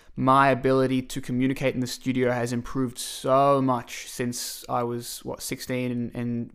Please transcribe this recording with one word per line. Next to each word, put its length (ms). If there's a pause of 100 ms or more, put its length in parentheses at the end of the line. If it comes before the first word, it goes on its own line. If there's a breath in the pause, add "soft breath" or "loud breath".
(140 soft breath)
my 360
ability 520
to 180
communicate 540
in 60
the 60
studio 440
has 220
improved 460
so 640
much 480
since 600
I 160
was, 400
what, 180
sixteen 480
and, 240
and 400